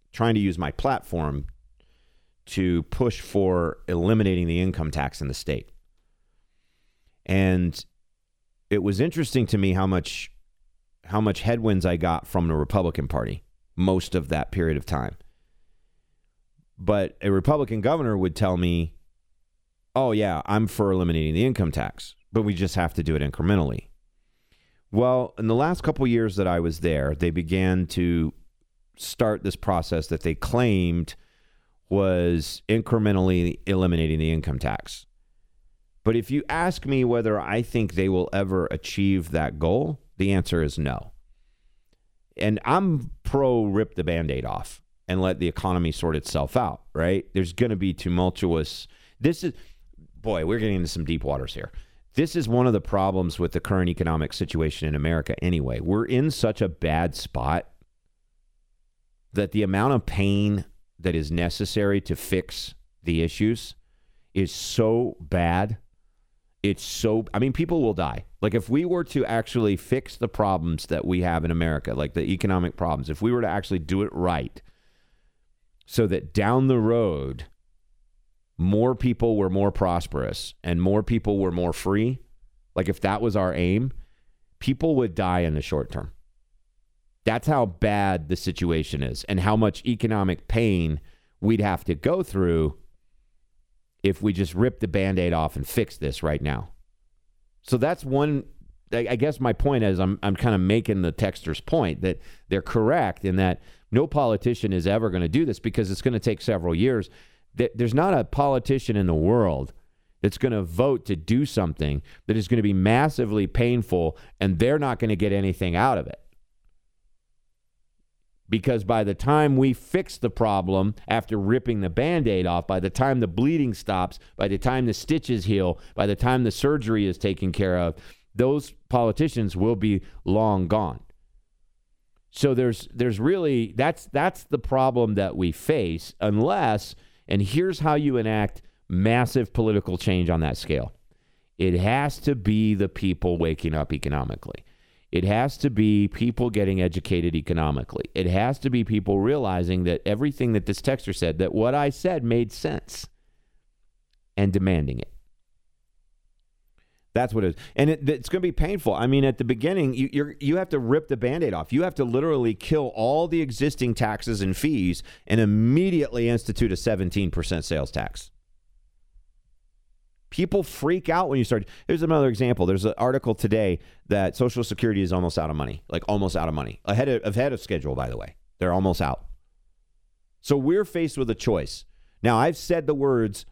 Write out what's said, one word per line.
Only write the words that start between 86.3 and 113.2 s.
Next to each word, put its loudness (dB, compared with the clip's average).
That's 0
how 2
bad 0
the -2
situation -2
is -6
and 0
how 2
much 0
economic -2
pain 2
we'd 2
have -2
to 0
go 0
through 0
if 0
we 2
just -2
rip 0
the -2
Band-Aid 0
off 0
and -6
fix -2
this -6
right 0
now. -4
So 0
that's -2
one, 0
I, -2
I 2
guess 0
my 4
point 2
is 2
I'm, 2
I'm 0
kinda 2
making 2
the 2
texter's -4
point 0
that -2
they're 0
correct 0
in 0
that 2
no 4
politician 0
is 0
ever 2
gonna 0
do 2
this -2
because -2
it's -4
gonna 0
take -2
several 0
years. 2
Th-, 0
there's 0
not 4
a 2
politician 0
in 2
the 2
world 2
that's 0
gonna 0
vote 0
to -2
do 2
something -2
that 2
is -2
gonna 4
be 2
massively 2